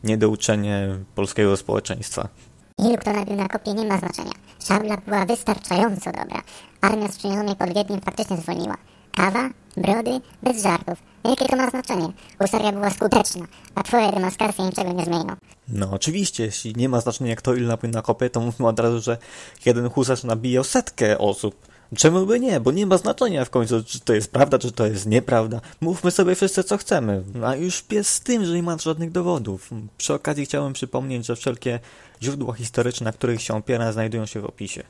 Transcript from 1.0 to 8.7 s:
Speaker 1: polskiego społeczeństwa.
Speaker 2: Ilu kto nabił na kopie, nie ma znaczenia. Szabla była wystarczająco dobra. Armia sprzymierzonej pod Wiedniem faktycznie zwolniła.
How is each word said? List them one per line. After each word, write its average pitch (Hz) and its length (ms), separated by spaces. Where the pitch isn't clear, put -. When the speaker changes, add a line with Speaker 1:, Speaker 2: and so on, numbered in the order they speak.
Speaker 1:
polskiego 98 420
społeczeństwa. - 720
Speaker 2:
Ilu 226 180
kto 214 160
nabił 202 220
na 202 120
kopie, 208 260
nie 220 120
ma 202 120
znaczenia. - 340
Szabla 214 380
była 196 280
wystarczająco 196 880
dobra. - 300
Armia 208 300
sprzymierzonej 202 440
pod 180 180
Wiedniem 202 280
faktycznie 196 360
zwolniła. 170 400